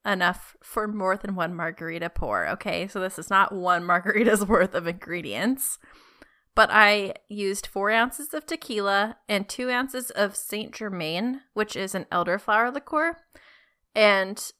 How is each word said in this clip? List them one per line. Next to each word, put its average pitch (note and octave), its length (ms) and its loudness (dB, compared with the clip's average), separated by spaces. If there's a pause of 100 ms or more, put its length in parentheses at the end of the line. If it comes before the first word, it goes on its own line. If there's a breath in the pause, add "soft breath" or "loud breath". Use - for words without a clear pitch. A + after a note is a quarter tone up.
enough F#3 560 0
for - 260 -4
more G3+ 300 0
than G3+ 180 -6
one F3 200 -4
margarita E3 540 -6
pour, G#2 400 -2
okay? E3+ 380 -4
So G3+ 120 -8
this F#3 180 -4
is E3 120 -12
not G3 240 4
one F3+ 300 2
margarita's G3+ 600 4
<laughs> - 20 -6
worth F#3 280 4
of F3 100 -2
ingredients. E3+ 960 -4 (760 soft breath)
But A3 180 6
I G#3 440 6 (140)
used G3+ 360 -4
four G3+ 240 -2
ounces B3 440 0
of D4+ 120 -8
tequila G#3+ 720 -2 (100)
and G3+ 220 -2
two B3+ 220 -4
ounces B3+ 400 -4
of G3+ 240 0
Saint - 360 -8
Germain, G3 680 -4 (120)
which G#3 220 -2
is F#3+ 200 -6
an F#3 160 -4
elderflower G3+ 600 2
liqueur. D#4 460 -2 (800 soft breath)
And G3+ 640 2